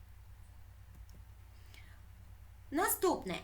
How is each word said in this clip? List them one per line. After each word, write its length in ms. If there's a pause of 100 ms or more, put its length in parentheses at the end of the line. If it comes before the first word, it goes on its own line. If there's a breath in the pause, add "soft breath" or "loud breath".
(2750 loud breath)
Наступне. 720